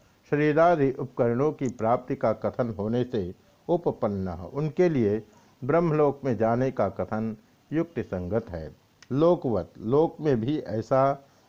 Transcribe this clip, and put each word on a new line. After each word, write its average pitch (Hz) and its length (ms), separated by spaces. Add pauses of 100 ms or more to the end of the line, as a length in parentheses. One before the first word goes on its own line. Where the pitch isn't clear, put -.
(300)
शरीरादि 151 600
उपकरणों 131 600
की 139 160
प्राप्ति 120 480
का 113 180
कथन 110 460
होने 117 240
से 101 320 (340)
उपपन्न, 110 600
उनके 143 600
लिए 110 340 (400)
ब्रह्मलोक 151 640
में 123 120
जाने 117 340
का 107 180
कथन 110 480 (360)
युक्ति 160 300
संगत 92 460
है। 80 260 (360)
लोकवत, 135 680
लोक 143 420
में 135 200
भी 143 180
ऐसा 135 680 (240)